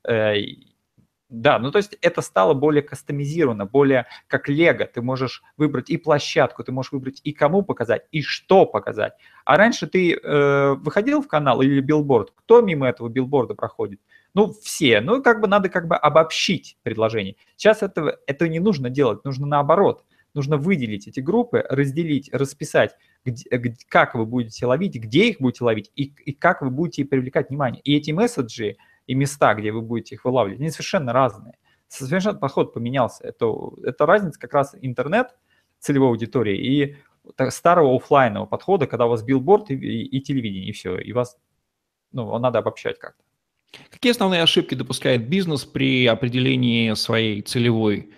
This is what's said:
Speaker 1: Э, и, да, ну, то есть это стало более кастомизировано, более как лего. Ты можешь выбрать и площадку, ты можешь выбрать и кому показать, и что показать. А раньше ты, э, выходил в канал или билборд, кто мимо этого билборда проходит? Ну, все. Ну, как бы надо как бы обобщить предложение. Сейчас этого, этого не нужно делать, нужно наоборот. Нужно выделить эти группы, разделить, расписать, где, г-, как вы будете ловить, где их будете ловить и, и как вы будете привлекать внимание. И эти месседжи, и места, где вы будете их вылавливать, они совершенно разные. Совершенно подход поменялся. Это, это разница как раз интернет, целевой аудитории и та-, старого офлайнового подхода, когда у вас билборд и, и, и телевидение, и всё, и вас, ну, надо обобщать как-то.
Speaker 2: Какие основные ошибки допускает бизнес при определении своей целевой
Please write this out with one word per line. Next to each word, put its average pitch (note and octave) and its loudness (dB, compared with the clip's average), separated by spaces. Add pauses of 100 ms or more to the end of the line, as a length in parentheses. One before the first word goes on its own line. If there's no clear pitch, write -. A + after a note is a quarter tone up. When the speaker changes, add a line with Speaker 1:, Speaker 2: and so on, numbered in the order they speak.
Speaker 1:
Э, G#2+ 0
и, - -8 (640)
да, A#2 2
ну, C3 -4
то G#3 2
есть - -6
это E3+ 0
стало F#3 2
более D3 2
кастомизировано, C#3+ -4
более C3+ 2 (220)
как - -4
лего. C#3+ 2
Ты - -10
можешь B2+ -4 (140)
выбрать C#3 -2
и E3 -2
площадку, D3 0
ты C3 -10
можешь C3 -8
выбрать C3 -8
и D3 -6
кому E3 2
показать, - -2
и D3+ -4
что - 4
показать. G#2+ -4 (300)
А D3 4
раньше G3+ 2
ты, F3+ 2
э, C#3 2
выходил A#3 0
в - -8
канал C3+ 0
или C#3 2
билборд, C#3 2
кто A#3 6
мимо D3+ 0
этого A#2+ -4
билборда B2 0
проходит? G#2+ -8 (360)
Ну, G3+ 2 (120)
все. A#2 2
Ну, A3 0
как A3 4
бы G#3+ 0
надо F#3+ 2
как E3+ -4
бы E3 0
обобщить D#3+ 0
предложение. A2 -2 (200)
Сейчас G#3+ 2
этого, F3 -4 (100)
этого D3+ -2
не D#3+ -4
нужно D#3 0
делать, B2+ 0
нужно C#3 -6
наоборот. D3 2 (320)
Нужно D3 -2
выделить C3 -2
эти B2 -8
группы, F#3 0
разделить, C#3 -2
расписать, C3+ -2 (300)
где, B2 -8
г-, A#2 -4 (140)
как D#3 2
вы A2+ -2
будете A#2+ -6
ловить, D3+ -2
где B2 2
их G3 -8
будете B2+ -2
ловить A2 -2
и, C#3 -6 (120)
и D3 -10
как F3 -2
вы C3 -2
будете D3 -4
привлекать C3+ -2
внимание. C3+ -4
И C#3+ 2
эти D3 -2
месседжи, C#3 -4 (280)
и B2+ -4
места, C3+ 2
где G#2 -4
вы A2+ -6
будете A2+ -8
их - -10
вылавливать, A#2 -2
они D#3+ -4
совершенно C#3+ -4
разные. A#2+ -2 (320)
Совершенно F#3 -4
подход C#3+ -2
поменялся. A#2+ -4
Это, - -2 (320)
это B2+ -2
разница F#3+ 2
как - -18
раз C#3 0
интернет, C3+ -2 (520)
целевой C3+ 2
аудитории A2+ -2
и C#3+ -2 (400)
та-, B2 -2
старого E3 2
офлайнового A#2 2
подхода, E3 -2
когда A#2+ -2
у A#2 2
вас A#2 -2
билборд C3+ 2
и, C3+ -4
и, A2+ -6 (140)
и C3+ -4
телевидение, A2 -6
и - -8
всё, F#2 -8
и - -10
вас, B2 -4 (760)
ну, A2 -6
надо A#2+ 0
обобщать - -6
как-то. - -20 (680)
Speaker 2:
Какие - 0
основные F#3+ 0
ошибки D#3+ 0
допускает B2+ -2
бизнес E3+ -2
при C3 0
определении A#2+ 2
своей A2 -2
целевой A2 0